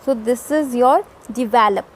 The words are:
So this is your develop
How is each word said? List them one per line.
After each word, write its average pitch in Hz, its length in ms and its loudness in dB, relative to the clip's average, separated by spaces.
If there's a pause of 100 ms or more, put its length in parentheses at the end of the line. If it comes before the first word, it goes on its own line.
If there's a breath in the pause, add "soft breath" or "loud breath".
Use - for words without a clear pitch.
So 269 100 -2
this 233 380 -4
is 294 240 0
your 262 300 2 (260)
develop 214 540 0 (100)